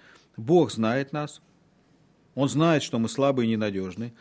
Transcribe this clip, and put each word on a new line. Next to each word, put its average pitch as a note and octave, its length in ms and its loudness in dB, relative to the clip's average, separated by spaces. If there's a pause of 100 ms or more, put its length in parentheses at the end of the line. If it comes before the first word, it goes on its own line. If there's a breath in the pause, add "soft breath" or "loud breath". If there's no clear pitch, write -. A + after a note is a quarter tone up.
(360 soft breath)
Бог D3 360 2
знает A#2+ 400 -2
нас. D3+ 300 -8 (920)
Он C3+ 140 2
знает, D3+ 340 2
что - 160 -4
мы A2+ 100 0
слабы C3+ 360 0
и A2+ 40 2
ненадежны. G#2 720 -4